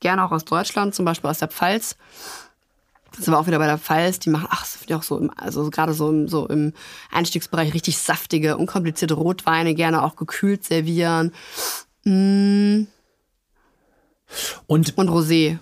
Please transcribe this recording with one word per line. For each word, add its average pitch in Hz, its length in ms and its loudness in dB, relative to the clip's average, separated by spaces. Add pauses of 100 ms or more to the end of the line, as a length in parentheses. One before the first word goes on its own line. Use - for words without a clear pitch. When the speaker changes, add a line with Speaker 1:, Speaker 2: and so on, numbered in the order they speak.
Speaker 1:
Gerne 185 240 2
auch 170 80 -2
aus 160 140 -2
Deutschland, 196 480 -2
zum 190 100 -2
Beispiel 165 240 -2
aus 156 100 -2
der 156 100 -2
Pfalz. 202 480 -2 (1160)
Das - 120 -8
sind 165 80 4
wir 151 40 6
auch 156 80 0
wieder 165 120 2
bei 151 80 2
der 151 120 2
Pfalz. 170 420 0
Die - 100 -2
machen, 156 200 0
ach, - 120 -2
das - 140 -10
finde - 180 -6
ich - 0 -
auch 160 80 -4
so - 160 -4
im, 151 180 -2
also - 340 -4
gerade 160 220 0
so 156 160 0
im, 151 200 2
so 151 200 -2
im 151 240 0 (400)
Einstiegsbereich 165 640 -2
richtig 165 240 -2
saftige, 156 580 0
unkomplizierte 160 580 -2
Rotweine, 165 600 0
gerne 160 280 2
auch 151 140 -2
gekühlt 196 480 -2
servieren. 165 680 0 (720)
Mm. 202 800 4 (1800)
Speaker 2:
Und 160 320 2
Speaker 1:
Und 190 100 4
Rosé. 165 540 2